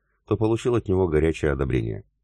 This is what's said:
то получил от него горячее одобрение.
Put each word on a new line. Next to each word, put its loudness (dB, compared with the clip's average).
то 0
получил 0
от -2
него 2
горячее 0
одобрение. -2